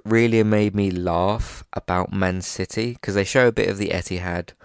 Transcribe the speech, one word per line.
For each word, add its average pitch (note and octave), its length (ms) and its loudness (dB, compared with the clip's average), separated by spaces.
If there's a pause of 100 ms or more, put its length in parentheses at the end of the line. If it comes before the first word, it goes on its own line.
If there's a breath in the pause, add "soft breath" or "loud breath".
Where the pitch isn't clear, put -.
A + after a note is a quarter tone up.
really A2+ 380 4
made G#2+ 300 2
me G2+ 160 2
laugh F2+ 840 -2
about - 400 -2
Man F#2 280 -2
City, A2+ 600 -6
'cause G2 140 -4
they G2 100 2
show B2+ 220 4
a A#2 40 4
bit G#2+ 160 0
of G2 100 -2
the G2+ 120 -2
Etihad, F2 640 -6 (140 soft breath)